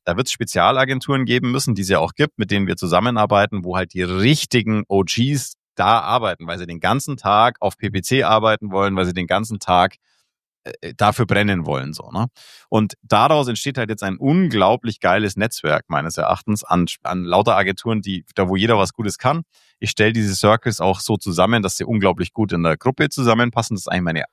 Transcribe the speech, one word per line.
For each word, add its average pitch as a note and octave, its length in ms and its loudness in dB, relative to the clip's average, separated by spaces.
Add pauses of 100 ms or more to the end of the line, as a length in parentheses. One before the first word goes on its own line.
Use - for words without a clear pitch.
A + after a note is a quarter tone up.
Da F2 140 -2
wird's A#2+ 160 -2
Spezialagenturen C3 920 0
geben B2 280 0
müssen, B2+ 220 -2
die G2 100 -2
es F2+ 40 -6
ja F#2 120 2
auch E2 120 -2
gibt, - 260 -2
mit G#2 140 -4
denen G2 160 0
wir E2+ 80 -4
zusammenarbeiten, G2+ 880 0
wo F2+ 140 -6
halt F#2 160 -4
die F#2 100 -4
richtigen G#2+ 880 0
O G2 160 4
Gs C3 480 -2 (220)
da G#2+ 260 2
arbeiten, F#2+ 440 -2
weil E2+ 120 -8
sie F2+ 100 -10
den E2 140 -10
ganzen B2+ 340 -2
Tag A2 460 4
auf G2 160 -4
P G2+ 120 -4
P G2 120 -4
C B2+ 220 0
arbeiten G#2+ 460 2
wollen, G2 280 0
weil F#2 80 2
sie F2+ 80 -2
den F2+ 140 -4
ganzen G#2 320 -2
Tag, F2+ 360 2 (680)
äh, - 320 -14
dafür G#2 320 0
brennen G2 400 0
wollen, C#2+ 260 -6
so, - 180 -18
ne? G2+ 140 -4 (440)
Und G#2+ 340 0
daraus C3+ 440 4
entsteht B2+ 300 -6
halt A2+ 140 -4
jetzt G#2 100 -8
ein F#2+ 160 -4
unglaublich B2 840 2
geiles G2 380 0
Netzwerk, - 520 -2
meines D#2+ 280 -4
Erachtens, G2 460 -2
an, F2 240 0 (160)
an F#2 200 -6
lauter F2+ 320 2
Agenturen, G2 460 -2
die, F#2 320 -6
da F#2 160 0
wo F#2+ 60 0
jeder A2 220 2
was F#2 160 0
Gutes G#2 260 -6
kann. D#3 240 -2 (360)
Ich A2+ 120 -4
stell G#2+ 200 2
diese G#2+ 220 0
Circles G#2+ 480 2
auch F#2+ 200 0
so G#2+ 160 -2
zusammen, G2 440 0
dass F#2+ 160 -2
sie - 60 -6
unglaublich F#2+ 500 0
gut G#2+ 180 -2
in E2+ 120 0
der D#2+ 140 2
Gruppe C#3+ 320 -2
zusammenpassen. A#2 680 0
Das F#2 80 -6
ist - 40 -14
eigentlich F2+ 140 -2
meine D#2+ 320 -2